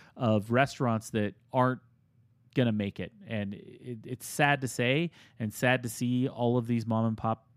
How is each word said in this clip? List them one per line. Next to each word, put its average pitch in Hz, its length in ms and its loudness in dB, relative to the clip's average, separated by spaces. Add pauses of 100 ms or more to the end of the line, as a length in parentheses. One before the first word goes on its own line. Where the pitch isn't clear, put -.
(180)
of 110 340 2
restaurants 123 600 2
that 104 220 -2 (200)
aren't 127 260 2 (720)
gonna 123 180 2
make 104 280 -2
it. 90 120 -8 (160)
And 101 280 -6
it, - 500 -14
it's 123 200 -10
sad 143 360 0
to 131 60 -4
say 135 440 0 (280)
and 110 140 -4
sad 127 300 2
to 120 60 -4
see 123 380 0
all 120 300 0
of 117 100 -2
these 117 200 -2
mom 113 180 2
and 110 120 0
pop 113 400 -4